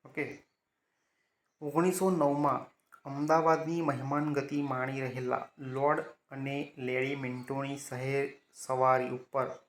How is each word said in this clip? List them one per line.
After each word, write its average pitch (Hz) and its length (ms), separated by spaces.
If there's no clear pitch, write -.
ઓકે. 135 200
ઓગણીસો 170 500
નવમાં 143 500
અમદાવાદની 156 760
મહેમાનગતિ 139 840
માણી 135 420
રહેલા 127 400
લોર્ડ 147 260
અને 139 260
લેડી 131 460
મિન્ટોની 139 560
શહેર 135 460
સવારી 127 640
ઉપર 127 300